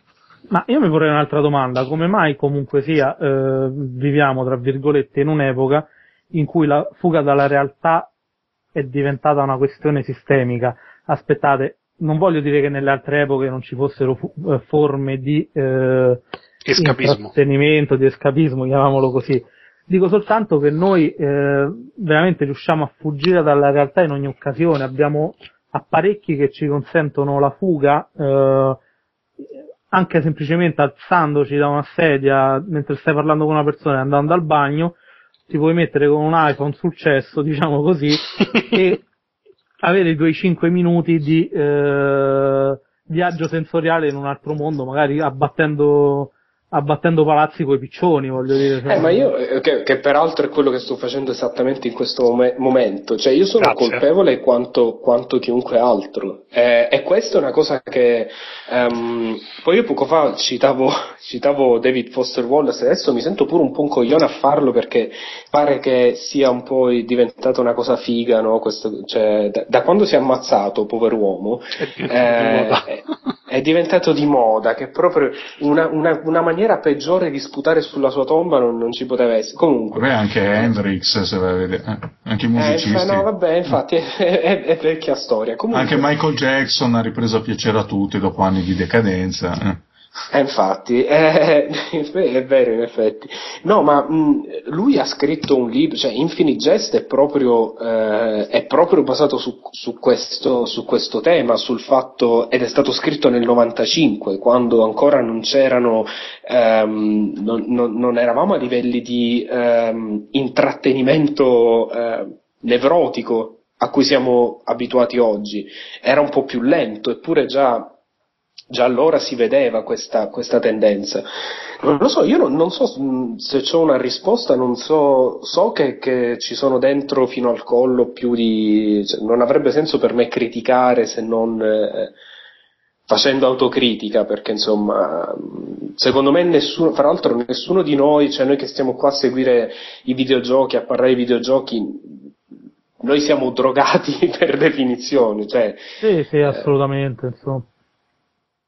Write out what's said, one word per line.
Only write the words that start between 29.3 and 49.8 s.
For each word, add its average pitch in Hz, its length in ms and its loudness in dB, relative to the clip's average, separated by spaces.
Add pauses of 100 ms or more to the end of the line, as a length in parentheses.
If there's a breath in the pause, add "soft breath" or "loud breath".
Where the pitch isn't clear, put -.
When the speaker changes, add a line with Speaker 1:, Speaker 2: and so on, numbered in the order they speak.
Speaker 1:
anche 175 300 2
semplicemente 156 600 -2
alzandoci 147 760 0
da 143 100 2
una 143 180 -2 (100)
sedia 139 720 2
mentre 151 320 -6
stai 160 180 -2
parlando 151 300 0
con 156 100 0
una 147 80 2
persona 147 340 -2
e 131 40 -2
andando 143 320 0
al 175 100 2
bagno. 151 520 0 (520 soft breath)
Ti 160 100 -4
puoi 156 160 2
mettere 151 340 2
con 151 140 4
un 156 140 0
iPhone 143 380 0
sul 170 220 -6
cesso, 147 460 -2
diciamo 147 400 -2
così, 147 300 0 (300)
Speaker 2:
<laughs> - 280 0
Speaker 1:
e 185 320 2 (800)
avere 180 320 2
i 160 40 -2
tuoi 160 180 2
cinque 170 360 0
minuti 170 480 2
di, 156 300 2
eh, 139 1300 0 (280)
viaggio 165 420 -4
sensoriale 160 640 -2
in 139 60 -4
un 139 120 -8
altro 139 260 -8
mondo, 147 320 -6
magari 143 340 0
abbattendo, 143 1120 0 (380)
abbattendo 151 540 0
palazzi 151 380 2
coi 135 160 0
piccioni, 139 500 -2
voglio 131 260 -2
dire, 135 260 0
cioè 143 160 0
Speaker 3:
Eh, - 20 0
ma 160 100 2
io, 240 280 2
eh, 127 240 -2
che, 143 200 2